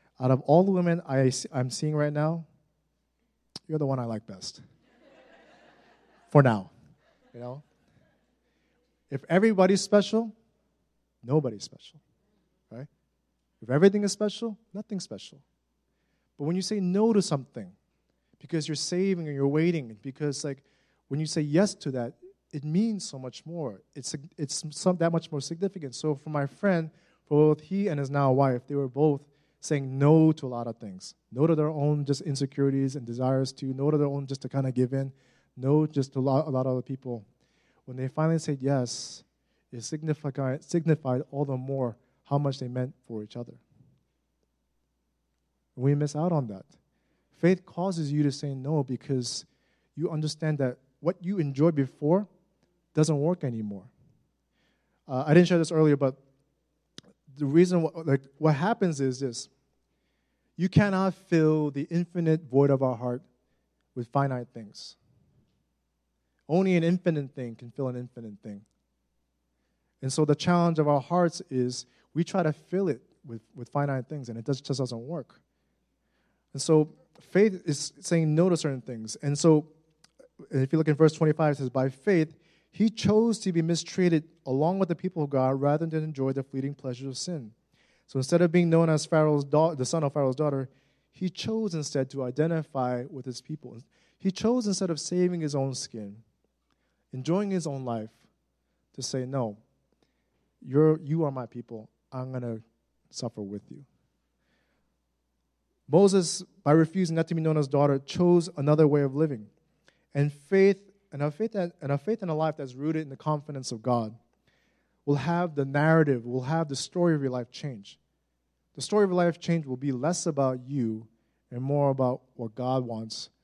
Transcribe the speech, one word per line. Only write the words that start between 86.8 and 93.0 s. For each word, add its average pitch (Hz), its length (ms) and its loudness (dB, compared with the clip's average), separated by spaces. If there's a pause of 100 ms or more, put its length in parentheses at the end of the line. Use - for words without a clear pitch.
of 127 80 -10
sin." 139 360 -8 (540)
So - 120 -4
instead 160 240 4
of 170 100 4
being 175 180 4
known 165 180 6
as 151 180 2
Pharaoh's 151 380 4
da-, 151 300 4
the 131 100 -2
son 156 200 0
of 139 80 -2
Pharaoh's 135 240 0
daughter, 139 320 -2 (420)
he - 180 -6
chose 220 460 -4
instead 139 360 -4
to 139 120 -6
identify 127 880 -2